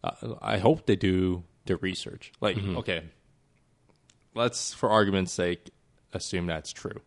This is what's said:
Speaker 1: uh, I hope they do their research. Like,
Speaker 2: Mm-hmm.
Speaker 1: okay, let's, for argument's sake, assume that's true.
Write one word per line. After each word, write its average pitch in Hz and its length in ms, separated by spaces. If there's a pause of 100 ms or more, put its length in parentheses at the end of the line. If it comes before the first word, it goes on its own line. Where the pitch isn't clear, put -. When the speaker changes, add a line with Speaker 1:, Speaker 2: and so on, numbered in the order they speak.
Speaker 1:
uh, - 80 (300)
I 107 160
hope 127 280
they 101 100
do 92 480 (220)
their 90 120
research. - 540 (100)
Like, 104 160
Speaker 2:
Mm-hmm. 98 220
Speaker 1:
okay, 87 240 (1300)
let's, 120 380
for - 160
argument's 98 420
sake, 87 380 (440)
assume 90 340
that's 80 240
true. - 360